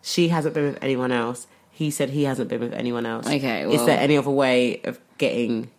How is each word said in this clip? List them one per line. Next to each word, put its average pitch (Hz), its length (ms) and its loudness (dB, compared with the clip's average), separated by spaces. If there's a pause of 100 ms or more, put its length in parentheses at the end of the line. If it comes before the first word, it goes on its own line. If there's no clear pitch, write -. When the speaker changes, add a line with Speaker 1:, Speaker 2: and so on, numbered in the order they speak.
Speaker 1:
She 170 280 2
hasn't 156 260 0
been 147 180 0
with - 100 -12
anyone 127 280 0
else. 120 340 -2 (240)
He 156 220 -4
said 143 180 -2
he 143 140 0
hasn't 127 260 -2
been 120 120 -4
with 120 120 -6
anyone 120 320 -4
else. 113 220 -6
Speaker 2:
Okay, 131 340 -2
Speaker 1:
Is 92 160 2
Speaker 2:
well 120 80 2
Speaker 1:
there 147 140 4
any 143 180 4
other 139 140 0
way 127 540 2
of - 140 -6 (200)
getting 120 600 -2